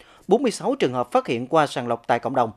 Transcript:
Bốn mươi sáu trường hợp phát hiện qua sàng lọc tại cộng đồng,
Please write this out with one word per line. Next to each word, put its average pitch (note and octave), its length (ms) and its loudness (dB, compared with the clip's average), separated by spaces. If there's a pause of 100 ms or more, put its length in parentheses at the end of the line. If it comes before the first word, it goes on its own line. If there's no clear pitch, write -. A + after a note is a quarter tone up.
(280)
Bốn A#3+ 160 4
mươi A#3 80 0
sáu A#3 240 -4
trường C#3+ 180 0
hợp B2 180 -4
phát B3+ 160 0
hiện B2 200 -4
qua D#3 200 2
sàng B2 200 -8
lọc A#2 200 -4
tại A#2+ 120 2
cộng C3 160 -6
đồng, B2 220 2